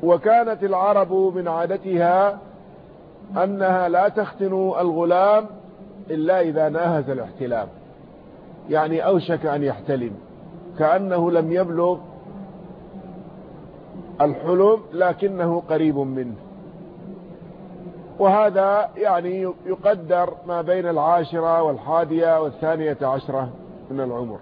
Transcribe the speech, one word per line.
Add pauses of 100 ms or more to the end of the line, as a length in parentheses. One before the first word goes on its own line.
وكانت
العرب
من
عادتها (1040)
أنها
لا
تختن (260)
الغلام (640)
إلا
إذا
ناهز
الاحتلام، (1000)
يعني
أوشك
أن
يحتلم، (680)
كأنه
لم
يبلغ (2250)
الحلم (160)
لكنه
قريب
منه. (1800)
وهذا
يعني (120)
يقدر (140)
ما
بين
العاشرة
والحادية
والثانية
عشرة (420)
من
العمر.